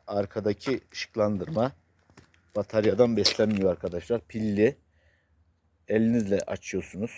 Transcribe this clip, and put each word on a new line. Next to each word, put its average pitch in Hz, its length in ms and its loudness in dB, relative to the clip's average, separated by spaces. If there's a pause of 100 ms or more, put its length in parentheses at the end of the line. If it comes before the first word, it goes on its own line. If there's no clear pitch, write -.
arkadaki 104 720 -2 (120)
ışıklandırma 104 800 -2 (840)
bataryadan 110 640 2
beslenmiyor 101 540 2
arkadaşlar. 87 500 -4
Pilli. 107 560 0 (1080)
Elinizle 110 540 2
açıyorsunuz. - 760 -8